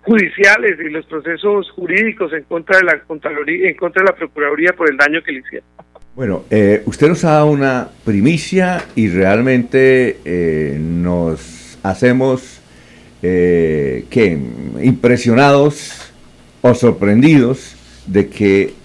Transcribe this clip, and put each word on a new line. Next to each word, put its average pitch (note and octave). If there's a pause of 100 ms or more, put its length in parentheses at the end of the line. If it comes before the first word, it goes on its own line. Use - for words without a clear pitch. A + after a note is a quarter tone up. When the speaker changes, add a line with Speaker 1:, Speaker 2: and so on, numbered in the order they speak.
Speaker 1:
judiciales G3+
y D3+
los D#3
procesos E3
jurídicos F#3
en D#3
contra E3+
de F#3+
la E3
Contraloría, D#3
en C#3+
contra F#3
de F#3+
la F3+
Procuraduría D3
por E3
el C3
daño D3
que -
le C3+
hicieron. - (480)
Speaker 2:
Bueno, A2
eh, G#2
usted D3
nos E3+
ha D#3
dado D3+
una C#3 (160)
primicia E3+ (120)
y A2+
realmente, B2
eh, D#2
nos E2+
hacemos, B2+ (600)
eh, E2
¿qué? F#2+ (460)
impresionados C3 (500)
o B2
sorprendidos B2+ (280)
de G2+
que G2 (100)